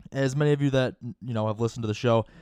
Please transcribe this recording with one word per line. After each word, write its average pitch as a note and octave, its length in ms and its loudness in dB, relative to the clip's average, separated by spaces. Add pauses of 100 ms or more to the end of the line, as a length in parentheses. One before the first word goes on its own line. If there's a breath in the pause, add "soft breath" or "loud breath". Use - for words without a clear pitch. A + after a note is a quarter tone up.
(120)
as C3+ 220 -2
many D3 180 2
of C#3+ 100 2
you C#3+ 80 2
that, C3 240 0 (260)
you B2 140 -8
know, G#2+ 140 0
have G#2+ 120 -4
listened A#2 220 -2
to A2 60 -4
the G#2+ 40 -2
show, A2+ 320 2 (180 loud breath)